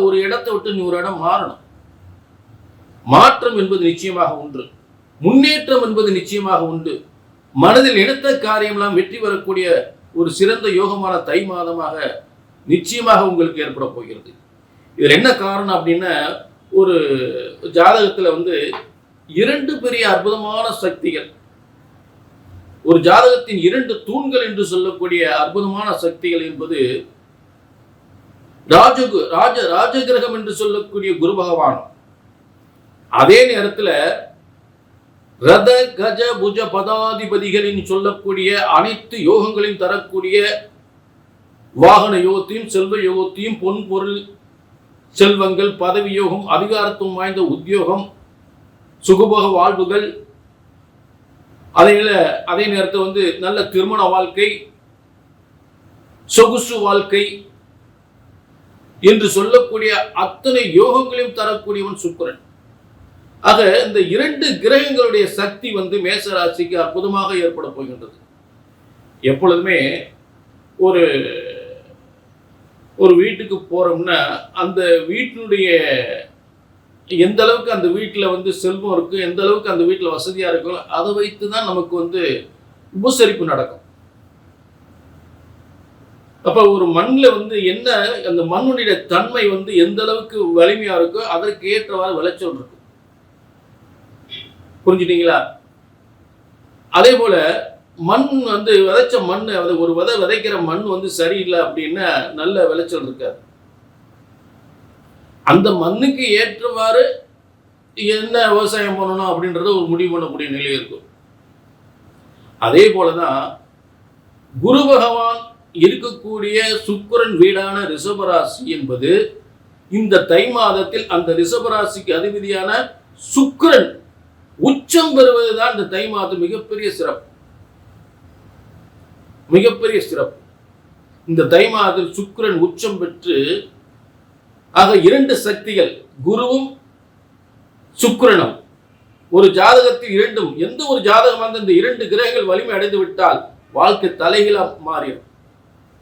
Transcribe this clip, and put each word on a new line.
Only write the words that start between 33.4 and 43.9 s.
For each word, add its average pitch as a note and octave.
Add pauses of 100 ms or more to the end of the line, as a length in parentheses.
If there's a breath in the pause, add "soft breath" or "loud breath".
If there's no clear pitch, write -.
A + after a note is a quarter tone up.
நேரத்துல G3+ (1500)
ரத, F3 (280)
கஜ, A3 (180)
புஜ, G3+ (140)
பதாதிபதிகளின் G3+
சொல்லக்கூடிய G3 (280)
அனைத்து A3 (100)
யோகங்களையும் G#3
தரக்கூடிய F#3 (1400)
வாகன G3 (100)
யோகத்தையும், G3+
செல்வ F#3+ (120)
யோகத்தையும், F#3
பொன் G3+